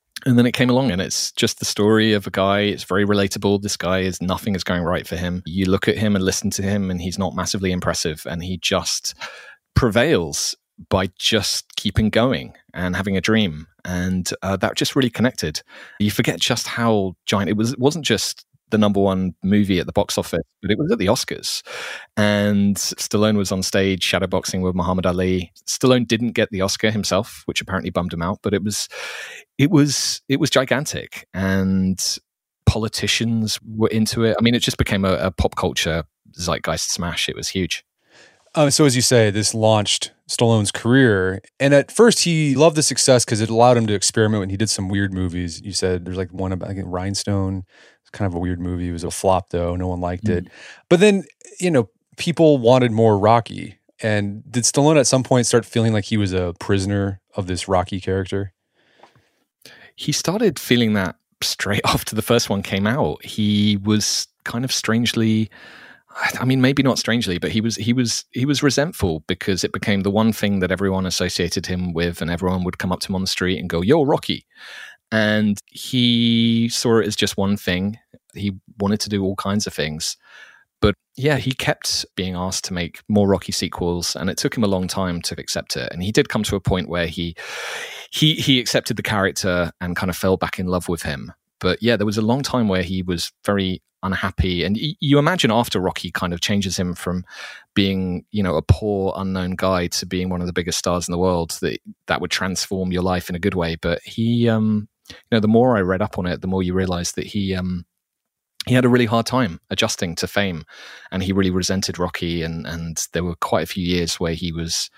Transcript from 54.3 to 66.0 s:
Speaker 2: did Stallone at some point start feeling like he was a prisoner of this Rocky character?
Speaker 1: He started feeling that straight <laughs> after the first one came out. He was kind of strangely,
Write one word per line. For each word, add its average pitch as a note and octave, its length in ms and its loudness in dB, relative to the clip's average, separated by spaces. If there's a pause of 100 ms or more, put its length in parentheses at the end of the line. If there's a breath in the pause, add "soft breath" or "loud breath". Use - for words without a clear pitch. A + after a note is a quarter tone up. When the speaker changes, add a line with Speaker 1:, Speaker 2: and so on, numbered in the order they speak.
Speaker 2:
did A#2 140 -2
Stallone D3+ 360 4
at B2 80 4
some C3 160 2
point B2 220 4
start A#2 200 2
feeling A2+ 280 2
like G#2 120 0
he A2 120 -2
was G2 160 0
a F2+ 260 -2
prisoner G2 600 0 (140)
of F#2+ 120 -6
this F2+ 200 -4
Rocky F#2 320 0
character? F#2+ 540 -4 (1400 loud breath)
Speaker 1:
He - 160 -6
started F#3 480 0
feeling A#2+ 340 4
that F#2+ 220 0 (260)
straight - 400 -2
<laughs> - 40 -2
after - 300 -2
the G#2+ 60 -2
first - 280 2
one G2 140 0
came G2+ 240 -2
out. B2 380 -2
He G#2 520 2
was G#2+ 500 0 (180)
kind A#2+ 180 -4
of C3 80 -2
strangely, A2 800 0 (920 loud breath)